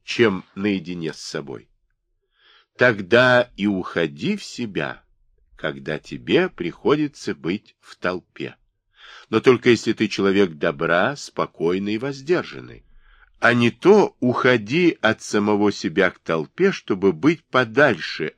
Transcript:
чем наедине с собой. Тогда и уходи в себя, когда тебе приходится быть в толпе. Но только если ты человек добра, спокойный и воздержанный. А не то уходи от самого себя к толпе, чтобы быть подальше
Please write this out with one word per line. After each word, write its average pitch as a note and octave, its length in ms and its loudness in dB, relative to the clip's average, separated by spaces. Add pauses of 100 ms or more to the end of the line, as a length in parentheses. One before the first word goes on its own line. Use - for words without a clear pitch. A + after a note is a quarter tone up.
чем G2 420 0 (100)
наедине F2 580 -6
с - 40 -20
собой. C#2 520 -12 (1080)
Тогда B2 800 4
и G2 120 -2
уходи F2+ 680 -2
в G3+ 80 -14
себя, E2+ 640 -10 (500)
когда D2 440 -8
тебе A2+ 500 -2
приходится C3 840 -4
быть D#2+ 460 -8
в - 160 -20
толпе. F2 600 -10 (720)
Но A2 100 0
только B2 300 4
если A2+ 240 2
ты G#2+ 140 0
человек G2 440 2
добра, E2 640 -2
спокойный F#2+ 800 -4
и - 20 -6
воздержанный. C3+ 880 -6 (540)
А A#2 140 4
не A#2+ 180 2
то F#3 480 4
уходи B2+ 840 0
от A2 200 0
самого G#2 500 0
себя F#2 400 0
к - 80 -20
толпе, E3+ 520 -2
чтобы G2 420 -2
быть D#3+ 320 -2
подальше A2 920 0